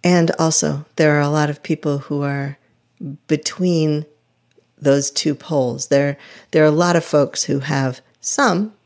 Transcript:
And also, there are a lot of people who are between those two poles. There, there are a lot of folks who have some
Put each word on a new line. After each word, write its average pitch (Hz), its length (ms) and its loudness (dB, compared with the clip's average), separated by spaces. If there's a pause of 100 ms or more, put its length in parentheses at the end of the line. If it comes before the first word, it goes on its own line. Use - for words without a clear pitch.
And 175 340 4
also, 156 480 -2 (100)
there 151 200 4
are 147 40 2
a 143 80 0
lot 151 220 0
of 143 120 -10
people 147 360 -4
who 143 240 -6
are 143 360 -6 (680)
between 156 800 -2 (760)
those 139 300 2
two 151 240 -2
poles. 131 540 -4
There, 143 280 0 (340)
there 156 120 4
are 151 60 6
a - 20 6
lot 175 260 2
of 160 80 2
folks - 400 0
who 139 160 -2
have 135 400 -2 (200)
some 214 520 -2 (140)